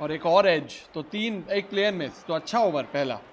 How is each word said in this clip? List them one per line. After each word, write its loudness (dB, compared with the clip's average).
और -4
एक -4
और 6
edge, 0
तो -8
तीन, -6
एक -2
player 0
miss, -8
तो -4
अच्छा -2
over 2
पहला। -4